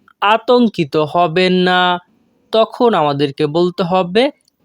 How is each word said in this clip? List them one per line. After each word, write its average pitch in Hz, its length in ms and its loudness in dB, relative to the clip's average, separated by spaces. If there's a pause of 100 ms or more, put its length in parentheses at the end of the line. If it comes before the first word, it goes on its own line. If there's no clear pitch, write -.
(220)
"আতঙ্কিত 220 760 0
হবেন 175 560 0
না", 180 460 0 (520)
তখন 220 420 0
আমাদেরকে 147 540 -2
বলতে 175 360 -2
হবে, 185 480 0 (340)